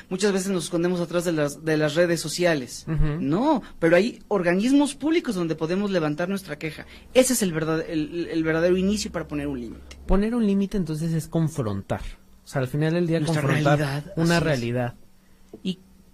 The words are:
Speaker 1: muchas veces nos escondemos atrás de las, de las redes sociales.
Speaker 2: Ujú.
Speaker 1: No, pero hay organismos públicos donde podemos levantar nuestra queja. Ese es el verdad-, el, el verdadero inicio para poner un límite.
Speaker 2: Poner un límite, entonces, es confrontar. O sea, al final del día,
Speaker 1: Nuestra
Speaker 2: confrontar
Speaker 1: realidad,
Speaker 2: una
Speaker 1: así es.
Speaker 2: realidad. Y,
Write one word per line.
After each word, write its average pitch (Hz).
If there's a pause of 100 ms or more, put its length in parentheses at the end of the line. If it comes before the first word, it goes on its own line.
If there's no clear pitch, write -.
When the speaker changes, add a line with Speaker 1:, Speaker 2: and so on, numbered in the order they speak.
Speaker 1:
muchas 190
veces 190
nos 170
escondemos 175
atrás 170
de 175
las, 147
de 156
las 151
redes 170
sociales. 160
Speaker 2:
Ujú. 151
Speaker 1:
No, 208 (180)
pero 170
hay 214
organismos 208
públicos 311
donde 170
podemos 185
levantar 165
nuestra 190
queja. - (280)
Ese 254
es 240
el 190
verdad-, 160
el, 160
el 160
verdadero 165
inicio 196
para 160
poner 147
un 139
límite. - (100)
Speaker 2:
Poner 202
un 233
límite, 196
entonces, 160
es 160
confrontar. 117 (440)
O -
sea, 139
al 127
final 156
del 175
día, 165
Speaker 1:
Nuestra 156
Speaker 2:
confrontar 147
Speaker 1:
realidad, 143
Speaker 2:
una 165 (140)
Speaker 1:
así -
es. 160
Speaker 2:
realidad. 123 (680)
Y, 190 (340)